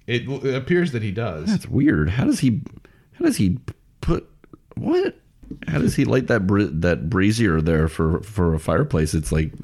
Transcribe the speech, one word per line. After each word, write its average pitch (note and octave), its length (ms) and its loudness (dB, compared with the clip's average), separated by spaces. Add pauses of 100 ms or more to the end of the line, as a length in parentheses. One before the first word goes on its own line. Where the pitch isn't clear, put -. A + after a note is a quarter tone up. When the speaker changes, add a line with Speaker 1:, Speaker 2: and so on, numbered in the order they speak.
Speaker 1:
It, A#2+ 200 -4
it C3 260 -4
appears F3 380 0
that A2+ 100 -2
he G#2 100 -4
does. F#2 340 -6
Speaker 2:
That's G#3 220 -2
weird. F2+ 420 2
How B2 140 0
does C4+ 160 0
he, A#2+ 200 2 (520)
how - 120 -4
does D4+ 120 2
he F#2+ 220 2 (420)
put, - 280 -2 (460)
what? F4+ 400 -2 (540)
How D#3 100 -2
does - 160 0
he C3 100 2
light A#2+ 220 0
that F#2 200 0
bra-, G2+ 240 4
that D#2+ 380 0
brazier F#2+ 540 2
there D#2+ 260 2
for, D#2+ 360 -2
for E2+ 280 0
a D#2+ 60 0
fireplace? D#2+ 560 0
It's D#2 160 -2
like D#2 220 0 (120)